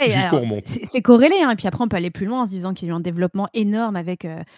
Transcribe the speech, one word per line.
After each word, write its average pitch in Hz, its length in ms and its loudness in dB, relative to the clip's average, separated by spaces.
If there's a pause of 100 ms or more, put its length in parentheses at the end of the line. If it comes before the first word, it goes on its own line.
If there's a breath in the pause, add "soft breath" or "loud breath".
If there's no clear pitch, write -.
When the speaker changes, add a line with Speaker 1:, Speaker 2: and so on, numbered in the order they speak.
Speaker 1:
jusqu'où 202 120 2
Speaker 2:
alors, 185 140 0
Speaker 1:
on 143 80 4
remonte ? 107 240 -2
Speaker 2:
c'est, - 200 -6
c'est 254 160 -2
corrélé, 254 400 6
hein. 285 100 4
Et 226 40 0
puis 202 120 -4
après, - 140 -4
on 240 60 0
peut 208 80 -2
aller 175 160 -2
plus - 140 -8
loin 247 160 -2
en 240 40 -2
se 190 60 -6
disant 185 220 -6
qu'il 175 160 -8
y - 20 -2
a - 20 -2
eu 165 40 -2
un - 20 -4
développement 175 540 -2
énorme 214 420 0
avec, 180 300 -6
euh, 160 180 -10 (140 soft breath)